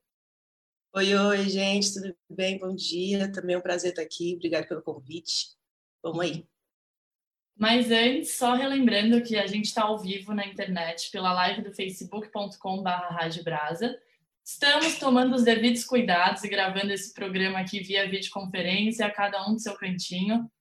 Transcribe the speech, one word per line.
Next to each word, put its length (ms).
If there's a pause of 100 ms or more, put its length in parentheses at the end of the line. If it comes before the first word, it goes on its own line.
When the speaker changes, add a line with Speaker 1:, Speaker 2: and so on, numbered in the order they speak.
(960)
Speaker 1:
Oi, 200
oi, 360
gente, 420
tudo 240 (140)
bem? 280
Bom 160
dia, 560
também 240
é 40
um 40
prazer 280
estar 120
aqui, 320
obrigada 320
pelo 160
convite. 680 (540)
Vamos 180
aí. 260 (1120)
Speaker 2:
Mas 340
antes, 460
só 180
relembrando 680
que 140
a 100
gente 260
tá 100
ao 160
vivo 340
na 140
internet 640
pela 240
live 260
do 140
facebook 580
ponto 260
com 240
barra 280
rádio 340
brasa. 520 (460)
Estamos 560
tomando 380
os 80
devidos 400
cuidados 580
e 60
gravando 420
esse 220
programa 460
aqui 220
via 280
videoconferência, 1000
cada 360
um 80
do 60
seu 160
cantinho. 720 (100)